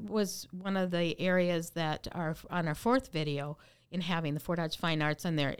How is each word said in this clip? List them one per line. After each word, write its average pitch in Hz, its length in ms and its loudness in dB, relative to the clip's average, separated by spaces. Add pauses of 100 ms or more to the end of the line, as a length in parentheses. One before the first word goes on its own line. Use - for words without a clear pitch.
was 208 460 -2
one 190 240 -2
of 185 160 2
the 170 280 2
areas 175 500 2
that 156 420 -2
are 160 200 -2
f-, - 180 -8
on 170 180 0
our 151 80 0
fourth 254 340 2
video 147 460 -2 (340)
in 180 120 -2
having 165 320 0
the 156 60 -2
Fort 170 180 0
Dodge 160 180 -2
Fine 160 260 0
Arts 151 240 0
on 170 100 2
there 143 240 2